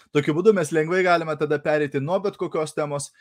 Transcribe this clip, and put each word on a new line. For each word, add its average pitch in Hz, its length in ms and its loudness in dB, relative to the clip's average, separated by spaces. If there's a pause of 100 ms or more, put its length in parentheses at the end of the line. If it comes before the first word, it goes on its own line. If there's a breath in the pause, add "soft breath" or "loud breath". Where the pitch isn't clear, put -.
(140 soft breath)
tokiu 147 200 2
būdu 180 180 6
mes 165 200 0
lengvai 165 300 0
galime 165 340 2
tada 147 220 -2
pereiti 147 420 -2
nuo 160 200 -2
bet 196 160 -6
kokios 160 380 -6
temos 147 460 -6